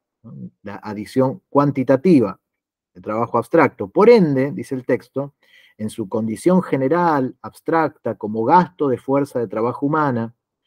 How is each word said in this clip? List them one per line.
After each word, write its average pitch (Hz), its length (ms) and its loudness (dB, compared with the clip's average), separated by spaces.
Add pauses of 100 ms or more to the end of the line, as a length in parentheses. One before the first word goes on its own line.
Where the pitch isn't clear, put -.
(220)
¿no? 127 280 -18 (120)
La 101 140 -14
adición 107 760 -4
cuantitativa, 135 880 2 (540)
el 92 80 -20
trabajo 113 340 -4
abstracto. 117 520 0
Por 196 200 4
ende, 147 440 4
dice - 220 -8
el 127 120 -10
texto, 135 480 -4 (420)
en 107 140 -8
su 107 180 -10
condición 110 540 0
general, 143 800 0
abstracta, 147 760 -4
como 110 280 -6
gasto 165 440 2
de 123 80 0
fuerza 139 420 -2
de 117 100 -4
trabajo 113 380 -4
humana, 135 480 -2 (320)